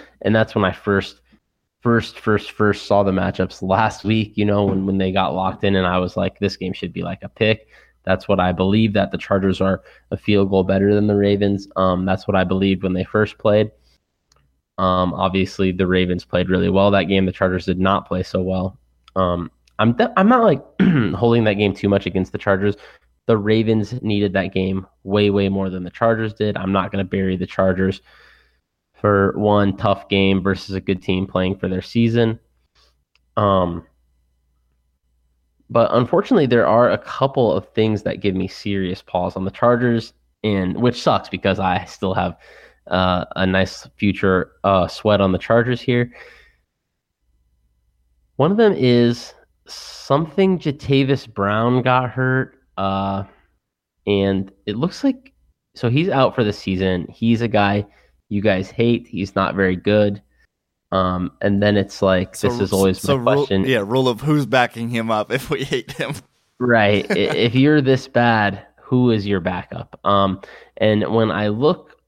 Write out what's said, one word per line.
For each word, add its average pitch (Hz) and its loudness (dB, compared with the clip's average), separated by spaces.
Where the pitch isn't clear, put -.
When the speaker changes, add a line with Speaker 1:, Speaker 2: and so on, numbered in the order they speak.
Speaker 1:
and 104 2
that's 110 0
when 104 2
I 92 2
first, - -4
first, 117 0
first, - -2
first 104 0
saw 101 2
the 98 0
matchups 92 -2
last 98 -2
week, 110 -2
you 104 0
know, 104 2
when, 95 -2
when 98 0
they 95 0
got 92 -2
locked 95 -4
in, 98 2
and 92 2
I 90 0
was 90 -4
like, 95 -4
"This 98 -2
game 92 -6
should 87 -10
be, 90 -8
like, 87 -10
a - -14
pick." 107 -2
That's 95 -2
what 98 2
I 90 2
believe, 98 0
that 98 -2
the 87 -8
Chargers 95 -2
are 95 -2
a 104 -4
field 101 0
goal 95 4
better 98 2
than 104 2
the 104 2
Ravens. 101 0
Um, 92 0
that's 95 -4
what 95 0
I 92 2
believed 95 0
when 92 -2
they 92 -4
first 107 -2
played. 107 0
Um, 92 0
obviously, 92 -2
the 92 0
Ravens 90 0
played 90 -2
really 92 0
well 98 2
that 98 2
game. 95 2
The 92 -2
Chargers 92 -2
did 90 -2
not 95 0
play 92 -4
so 92 -4
well. 92 -4
Um, 87 -2
I'm 113 4
de-, 240 0
I'm 190 4
not, 247 4
like, 196 2
<clears throat> 139 2
holding 117 2
that 107 2
game 101 2
too 101 -2
much 98 2
against 92 -4
the - -6
Chargers. 101 0
The 113 4
Ravens 110 0
needed 104 0
that 92 -2
game 95 -2
way, 101 2
way 98 2
more 98 -2
than 92 -8
the 90 -12
Chargers 113 -2
did. 107 -4
I'm 95 -4
not 98 -2
gonna 98 -4
bury 95 -2
the 90 -4
Chargers 95 0
for 98 2
one 101 2
tough - -2
game 98 2
versus 95 -4
a 95 -6
good 92 -4
team 92 -2
playing 92 -2
for 95 -6
their 92 -4
season. 113 0
Um, 92 0
but 117 2
unfortunately, 165 2
there 120 4
are 113 4
a 101 2
couple 135 0
of 95 -4
things 110 0
that - -6
give 98 -2
me 92 -4
serious 95 -6
pause 90 -4
on 95 -6
the 95 -6
Chargers, 120 0
and 98 -2
which 120 0
sucks - 0
because 95 -2
I 92 -2
still 95 -6
have, 90 -2
uh, 90 0
a 95 -2
nice 95 -2
future, 95 0
uh, 95 2
sweat 104 0
on 98 2
the 90 0
Chargers 120 0
here. 120 -2
One 151 2
of 202 -2
them 220 4
is 120 2
something 165 -2
Jatavis 139 0
Brown 110 0
got 127 0
hurt, 131 -2
uh, 98 -2
and 98 0
it 104 -6
looks 156 -6
like, 262 -4
so 120 -2
he's 156 0
out 127 2
for 127 0
the 104 0
season. 92 -2
He's 113 0
a 117 -2
guy 101 2
you 101 -4
guys 98 0
hate. 117 0
He's - -6
not 95 0
very 92 2
good. 104 0
Um, 90 -2
and 101 0
then 104 4
it's 98 -2
like, 92 0
Speaker 2:
So - -2
Speaker 1:
this 120 -4
Speaker 2:
ru-, 107 -2
Speaker 1:
is 90 -4
always 95 2
Speaker 2:
so 139 0
Speaker 1:
my 113 0
Speaker 2:
rule, 143 0
Speaker 1:
question. 95 0
Speaker 2:
yeah, 123 0
rule 127 0
of 117 -4
who's 147 0
backing 117 0
him 113 -4
up 107 -2
if 131 -4
we 143 -4
hate - -6
him. 143 -8
Speaker 1:
Right. 107 2
I-, - -2
Speaker 2:
<laughs> - -
Speaker 1:
if 107 0
you're 143 4
this 131 0
bad, 107 0
who 123 2
is 104 0
your 101 -2
backup? 87 -8
Um, 98 2
and 104 0
when 110 2
I 104 -2
look 135 -2